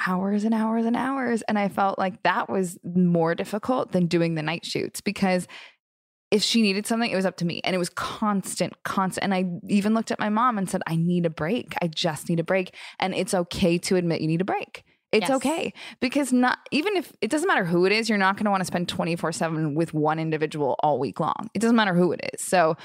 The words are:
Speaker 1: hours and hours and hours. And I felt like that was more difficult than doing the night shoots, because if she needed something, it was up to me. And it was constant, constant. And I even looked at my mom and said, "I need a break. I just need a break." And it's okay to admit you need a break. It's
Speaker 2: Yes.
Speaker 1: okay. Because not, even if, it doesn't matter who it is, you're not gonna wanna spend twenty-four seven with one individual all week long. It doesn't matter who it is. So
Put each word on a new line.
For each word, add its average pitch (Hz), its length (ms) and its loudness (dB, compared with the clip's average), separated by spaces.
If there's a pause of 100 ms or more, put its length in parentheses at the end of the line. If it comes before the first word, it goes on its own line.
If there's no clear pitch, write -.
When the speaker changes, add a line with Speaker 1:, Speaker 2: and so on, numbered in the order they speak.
Speaker 1:
hours 196 380 0
and 226 80 2
hours 220 320 0
and 226 120 2
hours. 247 520 0
And 214 100 2
I 202 120 2
felt 196 280 0
like 190 260 -2
that 185 260 2
was 185 340 -2
more 175 500 2
difficult 220 580 -2
than 180 140 2
doing 165 280 2
the 156 80 -2
night 156 240 -4
shoots, - 340 -4
because 185 480 0 (840)
if 202 120 4
she 226 200 2
needed 202 240 2
something, 233 240 0
it - 60 -2
was 190 100 2
up 175 120 -2
to 175 80 -2
me. - 180 -4
And 175 100 0
it 185 40 0
was 175 100 -2
constant, - 920 -4
constant. - 420 -2
And 196 100 0
I 185 120 0 (220)
even 208 260 2
looked 226 160 0
at - 80 -4
my 208 100 -2
mom 220 300 2
and 190 100 -2
said, 185 180 -2
"I 165 100 -2
need 175 300 2
a 165 40 -2
break. 165 500 -4
I 180 80 0
just 156 400 -4
need 170 120 0
a 160 40 -2
break." 185 300 0 (260)
And 190 140 0
it's - 200 -4
okay 175 440 2
to 190 180 0
admit 170 240 0
you 156 80 -2
need 165 140 2
a - 20 -6
break. - 400 -6 (280)
It's 208 160 2
Speaker 2:
Yes. 269 80 2
Speaker 1:
okay. 302 360 -2 (280)
Because 262 320 0
not, 247 260 4 (140)
even 370 240 0
if, - 240 -4
it 226 100 -2
doesn't 311 160 0
matter 302 180 2
who 175 200 2
it 190 80 4
is, 220 160 0
you're 214 100 2
not 196 180 2
gonna 214 140 0
wanna 190 140 0
spend 175 240 -4
twenty-four 170 420 -2
seven 160 460 -2
with 160 180 0
one 151 240 0
individual 156 640 -2
all 147 160 2
week 123 220 -4
long. - 340 -4
It 196 60 -4
doesn't 226 160 4
matter 208 180 2
who 175 160 4
it - 240 -6
is. - 100 -10
So 165 400 4